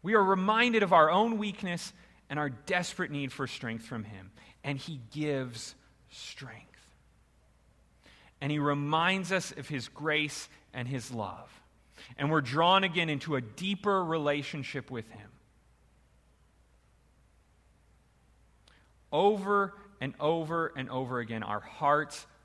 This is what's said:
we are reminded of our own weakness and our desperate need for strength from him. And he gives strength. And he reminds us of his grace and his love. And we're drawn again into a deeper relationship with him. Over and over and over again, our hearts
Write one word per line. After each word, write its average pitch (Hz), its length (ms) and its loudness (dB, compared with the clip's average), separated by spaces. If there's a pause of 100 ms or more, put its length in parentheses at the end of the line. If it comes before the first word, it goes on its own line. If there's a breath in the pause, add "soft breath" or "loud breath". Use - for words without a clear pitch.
we 202 120 0
are 208 80 8
reminded 214 600 4
of 175 100 4
our 156 180 10
own 220 280 4
weakness 185 540 -6 (360 soft breath)
and 143 100 -4
our 147 100 0
desperate 175 600 -2
need 143 220 -4
for 135 140 -4
strength 113 380 -8
from 113 200 -8
him. 98 280 -14 (320 loud breath)
And 139 140 -4
he 143 200 -10 (120)
gives 135 640 -6 (340 soft breath)
strength. - 600 -16 (1700 soft breath)
And 143 120 -2
he 151 60 0
reminds 160 760 2
us 185 200 -2
of - 160 -12
his 131 200 -6
grace 151 600 -4 (240 soft breath)
and 123 140 -6
his 127 240 -6
love. 98 500 -8 (560 loud breath)
And 143 140 0
we're 156 100 4
drawn 165 440 4
again 170 240 0
into 147 280 -2
a 131 40 0
deeper 190 640 -2
relationship 147 880 -2
with 117 200 -8
him. 104 200 -18 (3750 soft breath)
Over 196 640 2 (240 loud breath)
and - 180 -6
over 160 500 0
and 139 200 -8
over 127 300 -4
again, 113 240 -6
our 104 180 -6
hearts 147 640 0 (180)